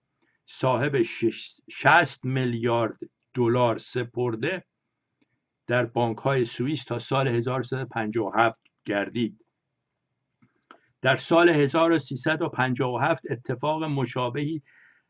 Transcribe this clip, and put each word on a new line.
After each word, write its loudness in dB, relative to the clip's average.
صاحب 0
شش-، -4
شصت 2
میلیارد 0
دلار 2
سپرده -4
در 2
بانک‌های 0
سوئیس -4
تا -6
سال 0
هزار 0
سیصد -4
و -6
پنجاه -2
و -2
هفت 2
گردید. -2
در 2
سال 4
هزار 4
سیصد -4
و -2
پنجاه 0
و -2
هفت 0
اتفاق -4
مشابهی -4